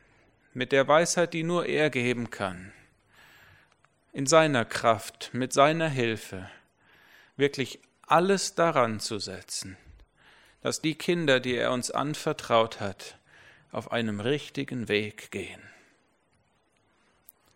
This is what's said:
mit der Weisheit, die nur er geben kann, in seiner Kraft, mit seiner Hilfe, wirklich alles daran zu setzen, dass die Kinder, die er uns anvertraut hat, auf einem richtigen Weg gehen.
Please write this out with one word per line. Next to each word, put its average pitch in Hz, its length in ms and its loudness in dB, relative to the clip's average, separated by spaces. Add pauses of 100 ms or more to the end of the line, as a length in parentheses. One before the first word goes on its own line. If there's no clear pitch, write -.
(540)
mit 127 180 -4
der 135 160 4
Weisheit, 170 460 4
die 160 100 -4
nur 170 240 -2
er 147 240 2
geben 120 400 -2
kann, 92 420 -8 (1400)
in 139 160 -4
seiner 147 380 6
Kraft, - 680 -2
mit 127 200 -4
seiner 156 360 4
Hilfe, 113 600 -4 (840)
wirklich 139 440 -2 (260)
alles 185 480 2
daran 135 460 2
zu - 180 -6
setzen, 92 600 -12 (840)
dass 127 200 -4
die 151 140 -2
Kinder, 160 440 2
die 123 160 -4
er 117 160 0
uns 123 180 -2
anvertraut 123 880 0
hat, - 380 -10 (540)
auf 113 200 -8
einem 110 280 -2
richtigen 135 680 -6
Weg 104 440 -4
gehen. - 300 -10 (1900)